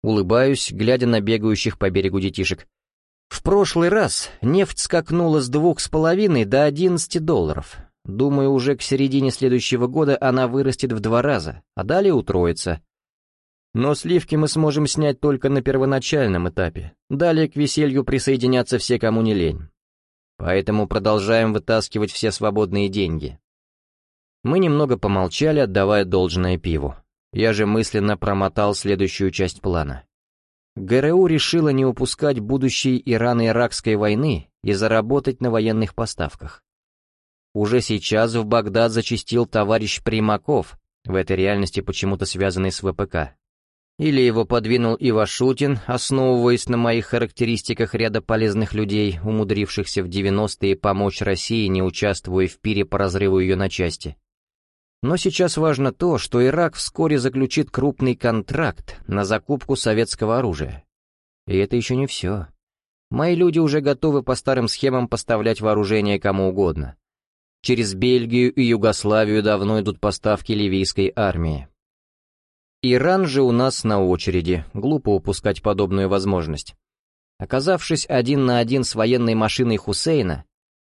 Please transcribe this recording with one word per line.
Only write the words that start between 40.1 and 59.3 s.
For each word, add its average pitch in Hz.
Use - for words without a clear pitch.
в 92
этой 92
реальности 98
почему-то -
связанный 92
с -
В 92
П 101
К. 78
Или 151
его 117
подвинул 117
Ивашутин, 127
основываясь 127
на 123
моих 117
характеристиках 117
ряда 110
полезных 110
людей, 104
умудрившихся 104
в 87
девяностые 98
помочь 98
России, 104
не 95
участвуя 92
в -
пире 101
по 98
разрыву 95
её 92
на 95
части. 82
Но 143
сейчас 180
важно 139
то, 165
что 123
Ирак 156
вскоре 151
заключит 131
крупный 127
контракт 117
на 98
закупку 127